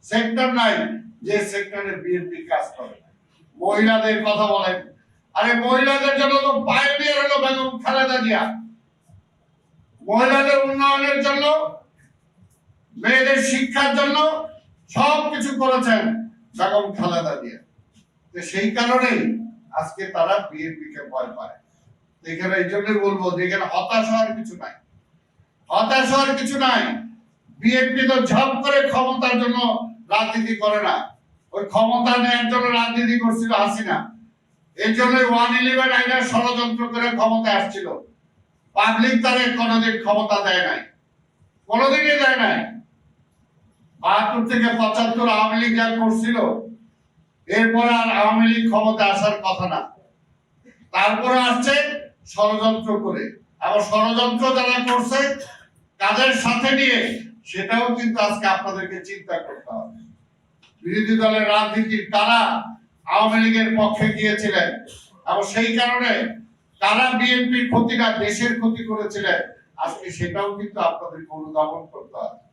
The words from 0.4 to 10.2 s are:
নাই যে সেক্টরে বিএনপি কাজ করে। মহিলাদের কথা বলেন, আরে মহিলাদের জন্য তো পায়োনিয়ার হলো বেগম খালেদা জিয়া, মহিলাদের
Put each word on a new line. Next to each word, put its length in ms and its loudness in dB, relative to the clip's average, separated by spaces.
নাই 160 2
যে 100 -2
সেক্টরে 420 -8
বিএনপি 360 -4
কাজ 140 -2
করে। 180 -14
মহিলাদের 600 2
কথা 180 0
বলেন, 220 -2
আরে 160 2
মহিলাদের 540 2
জন্য 160 2
তো 60 2
পায়োনিয়ার 540 0
হলো 220 2
বেগম 260 -2
খালেদা 400 2
জিয়া, 200 2
মহিলাদের 560 4